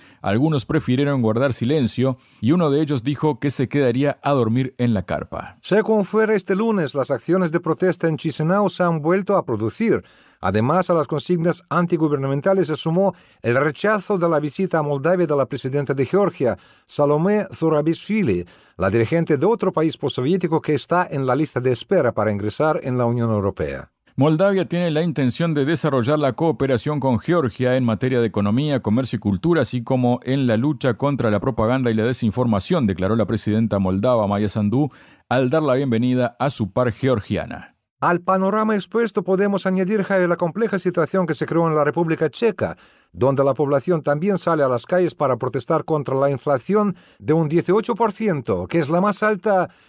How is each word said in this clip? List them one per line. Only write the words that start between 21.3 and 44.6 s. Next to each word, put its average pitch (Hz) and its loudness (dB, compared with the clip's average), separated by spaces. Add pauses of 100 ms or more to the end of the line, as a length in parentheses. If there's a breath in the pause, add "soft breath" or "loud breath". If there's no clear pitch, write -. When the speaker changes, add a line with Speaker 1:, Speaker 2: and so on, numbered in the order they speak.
Speaker 2:
lista 143 -2
de 127 0
espera 131 0
para 110 0
ingresar 107 -2
en 127 -4
la 123 0
Unión 117 0
Europea. 92 -2 (260 soft breath)
Speaker 1:
Moldavia 165 2
tiene 170 -2
la 151 0
intención 160 0
de 147 0
desarrollar 143 0
la 135 0
cooperación 143 0
con 127 2
Georgia 127 0
en 127 2
materia 120 0
de 117 2
economía, 117 0
comercio 117 0
y - -8
cultura, 165 2
así 123 -4
como 123 0
en 135 0
la 113 2
lucha 127 0
contra 120 0
la 101 2
propaganda 120 0
y 110 2
la 110 2
desinformación, 120 0
declaró 95 0
la 110 2
presidenta 107 0
moldava 101 2
Maya 101 0
Sandu 110 0 (380 loud breath)
al 139 2
dar 156 2
la 135 2
bienvenida 127 0
a 135 -2
su 110 -4
par 123 0
georgiana. 107 -4 (280)
Speaker 2:
Al 170 0
panorama 196 0
expuesto 214 -2
podemos 190 0
añadir, 190 0
Javier, 185 0
la 170 0
compleja 190 -2
situación 180 0
que 151 -2
se 147 -4
creó 165 0
en 160 0
la 151 2
República 160 0
Checa, 139 -2 (360 soft breath)
donde 131 2
la 139 2
población 143 0
también 160 0
sale 160 0